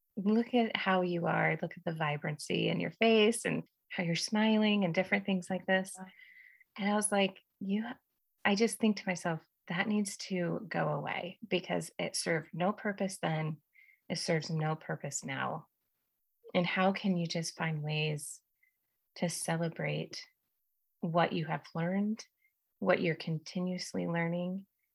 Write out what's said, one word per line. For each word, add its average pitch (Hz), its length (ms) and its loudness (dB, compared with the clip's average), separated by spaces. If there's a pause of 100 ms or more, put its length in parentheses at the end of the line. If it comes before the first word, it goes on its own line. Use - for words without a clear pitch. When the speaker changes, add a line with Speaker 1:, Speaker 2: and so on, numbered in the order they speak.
(160)
Speaker 1:
look 214 380 2
at 226 220 4
how 185 260 4
you 175 240 0
are, 160 360 4
look 170 140 -4
at - 80 -12
the 165 100 -2
vibrancy 151 720 -2
in 135 120 0
your 165 120 -4
face 226 520 4
and 165 180 -2 (280)
how - 140 -4
you're 170 120 0
smiling 214 680 2
and 165 100 2
different 196 320 0
things 185 240 0
like 185 160 -4
this. 190 320 2
Speaker 2:
Yeah. 190 100 -14 (680)
Speaker 1:
And 202 120 0
I 208 60 2
was 208 160 0
like, 196 280 2 (200)
"You," 202 260 0 (580)
I 202 100 4
just 220 240 2
think 214 200 4
to - 100 -8
myself, 175 320 -2 (280)
"That 185 200 0
needs 208 280 0 (120)
to 175 400 -2
go 160 200 0
away 151 500 -4 (100)
because 180 500 -2
it 170 180 -4
served 165 380 -2
no 180 180 2
purpose 196 460 -4
then. 156 400 -2 (500)
It 175 100 -4
serves 160 320 0
no 156 260 0
purpose - 480 -8
now." 135 440 -6 (840)
And 175 120 2
how 190 260 4
can 196 240 2
you 170 100 0
just 165 300 -4
find 160 260 -2
ways 151 580 -2 (760)
to 175 120 0
celebrate 165 1000 -4 (720)
what 170 320 2
you 165 140 -2
have 160 180 -4 (100)
learned, 196 500 -2 (560)
what 185 220 2
you're 160 140 2
continuously 180 880 -4
learning, 175 600 -2 (280)